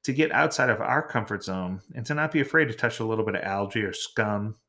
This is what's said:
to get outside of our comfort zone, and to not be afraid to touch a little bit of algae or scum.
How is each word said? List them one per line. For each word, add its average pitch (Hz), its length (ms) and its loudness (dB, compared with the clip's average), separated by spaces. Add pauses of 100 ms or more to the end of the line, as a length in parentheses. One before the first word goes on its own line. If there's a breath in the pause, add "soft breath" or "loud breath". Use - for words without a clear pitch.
to 139 120 -2
get 151 180 2
outside 135 400 4
of 107 100 2
our 143 260 0
comfort 104 360 -2
zone, 92 360 -4 (140)
and 123 140 -8
to 147 80 -2
not 151 160 0
be 160 80 2
afraid 143 300 4
to 113 40 -6
touch - 260 -2
a 113 60 -2
little 110 180 0
bit 107 120 -2
of 90 80 -4
algae 101 400 -2
or 92 100 -2
scum. 107 600 -2 (140)